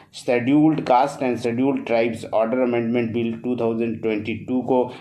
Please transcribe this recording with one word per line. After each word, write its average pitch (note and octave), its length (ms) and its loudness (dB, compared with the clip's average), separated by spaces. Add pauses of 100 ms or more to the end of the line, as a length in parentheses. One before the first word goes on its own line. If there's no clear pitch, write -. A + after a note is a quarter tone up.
(140)
Scheduled C#3 600 2
Caste - 460 2
and B2 140 0
Scheduled B2 500 -2
Tribes A#2 380 0 (100)
Order A#2 340 2
Amendment A#2 440 0
Bill A#2 320 -4
टू B2 120 -2
थाउजेंड A2+ 460 -2
ट्वेंटी A2 320 -2
टू B2 280 -4
को B2+ 380 0